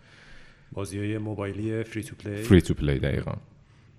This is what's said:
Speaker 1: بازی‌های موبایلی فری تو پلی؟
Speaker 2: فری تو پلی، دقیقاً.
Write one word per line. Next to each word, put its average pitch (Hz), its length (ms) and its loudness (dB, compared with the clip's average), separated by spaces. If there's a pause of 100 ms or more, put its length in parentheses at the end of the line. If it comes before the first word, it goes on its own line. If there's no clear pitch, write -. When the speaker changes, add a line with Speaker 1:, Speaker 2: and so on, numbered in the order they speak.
(720)
Speaker 1:
بازی‌های 101 460 -4
موبایلی 107 640 -4
فری 107 180 -8
تو - 140 -14
پلی؟ 104 200 -8
Speaker 2:
فری 104 240 8
تو - 140 2
پلی، 71 240 0
دقیقاً. - 340 -2 (680)